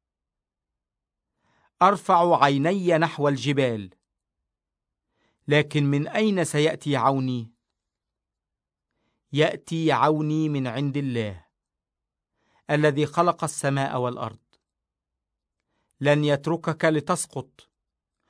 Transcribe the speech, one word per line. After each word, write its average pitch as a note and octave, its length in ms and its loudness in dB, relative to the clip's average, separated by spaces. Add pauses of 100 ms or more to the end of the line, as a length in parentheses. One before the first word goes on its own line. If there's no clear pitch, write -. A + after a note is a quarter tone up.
(1800)
أرفع F3 600 4
عيني E3 540 2
نحو D3+ 300 -2
الجبال، B2 640 -2 (1600)
لكن D3 360 2
من C#3+ 240 0
أين G3+ 360 0
سيأتي D3 520 -2
عوني؟ B2+ 560 -2 (1800)
يأتي D#3+ 600 0
عوني D3+ 560 2
من C#3 180 -2
عند C3+ 300 -4
الله، A#2 500 -4 (1200)
الذي D3+ 360 2
خلق F3 380 0
السماء C#3 560 -4
والأرض. B2 380 -6 (1600)
لن D3 240 2
يتركك D#3 600 -2
لتسقط، - 840 -4 (600)